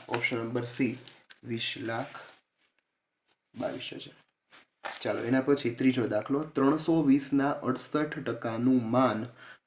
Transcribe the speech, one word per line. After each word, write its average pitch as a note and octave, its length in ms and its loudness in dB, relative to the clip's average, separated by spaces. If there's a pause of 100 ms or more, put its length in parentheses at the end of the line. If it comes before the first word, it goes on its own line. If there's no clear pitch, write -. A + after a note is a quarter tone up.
ઓપ્શન A#2+ 340 -2
નંબર A#2 240 -4
સી, A#2+ 280 -2 (500)
વીસ A#2 240 -6 (100)
લાખ A#2 440 -8 (1300)
બાવીસ - 380 -8
હજાર. - 320 -16 (800)
ચાલો, G#2+ 180 -2
એના B2+ 180 2
પછી C3 380 2
ત્રીજો B2+ 280 4
દાખલો, G#2+ 360 0
ત્રણસો D#3 580 2
વીસના C#3 500 4
અડસઠ D3+ 680 -2
ટકાનું A#2+ 640 2 (140)
માન A#2+ 240 4 (480)